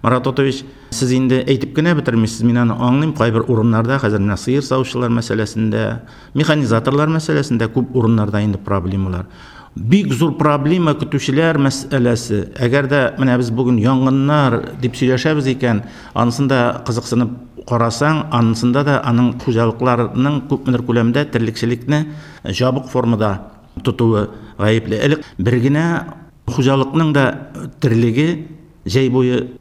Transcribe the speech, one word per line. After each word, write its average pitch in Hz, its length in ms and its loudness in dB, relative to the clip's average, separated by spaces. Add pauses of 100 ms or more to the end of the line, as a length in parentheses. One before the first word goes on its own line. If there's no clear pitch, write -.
Марат 123 260 0
Отович, 135 340 0 (280)
сез 127 220 -2
инде 131 320 2
әйтеп 127 320 -4
кенә 165 220 2
бетермисез, 113 500 0
мин 120 140 2
аны 117 180 0
аңлыйм. 135 380 2
Кайбер 113 340 0
урыннарда 113 480 2
хәзер 104 240 0
менә 101 160 0
сыер 135 240 0
саучылар 127 480 -2
мәсьәләсендә, 110 720 -2 (500)
механизаторлар 143 800 2
мәсьәләсендә 143 640 0
күп 127 260 -2
урыннарда 107 460 2
инде 98 180 -2
проблемалар. 92 600 -2 (500)
Бик 135 380 2
зур 143 260 0
проблема 156 560 2
көтүчеләр 147 640 0
мәсьәләсе. 120 800 0 (240)
Әгәр 135 240 2
дә 139 160 2 (160)
менә 131 180 2
без 120 140 -2
бүген 120 320 2
янгыннар 135 960 2
дип 127 160 -4
сөйләшәбез 135 560 0
икән, 117 320 0 (300)
анысын 120 340 0
да 131 140 2 (260)
кызыксынып 120 480 -2 (320)
карасаң, 143 640 0
анысында 120 560 2
да 139 160 2
аның 120 300 2 (100)
хуҗалыкларының 120 1040 0
күпмедер 123 400 -2
күләмдә 120 440 2
терлекчелекне 120 760 -2 (380)
җабык 127 440 -2
формада 113 480 0 (480)
тотуы 113 460 2 (280)
гаепле. 110 420 0
Элек 147 240 0 (140)
бер 120 220 0
генә 143 260 2 (680)
хуҗалыкның 135 600 2
да 139 120 4 (540)
терлеге 127 680 0 (380)
җәй 131 240 2
буе 127 360 2 (160)